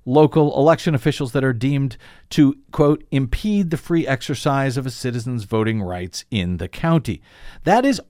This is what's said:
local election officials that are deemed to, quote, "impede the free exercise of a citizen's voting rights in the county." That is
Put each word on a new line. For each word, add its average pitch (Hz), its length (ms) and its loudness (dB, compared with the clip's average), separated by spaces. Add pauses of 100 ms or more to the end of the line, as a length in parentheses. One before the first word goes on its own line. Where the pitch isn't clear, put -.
local 147 540 4
election 156 360 4
officials 139 380 -2
that 135 100 0
are 131 120 0
deemed 135 420 -2 (320)
to, 139 260 4 (160)
quote, 151 400 2
"impede 170 600 -2
the 165 80 -4
free 165 280 -2
exercise 135 720 -2
of 135 80 -4
a 131 60 -8
citizen's 120 540 -6
voting 110 380 -2
rights 90 480 -10
in 90 280 -2
the 87 100 -8
county." 160 540 -2 (420)
That 233 220 4
is 240 120 2 (120)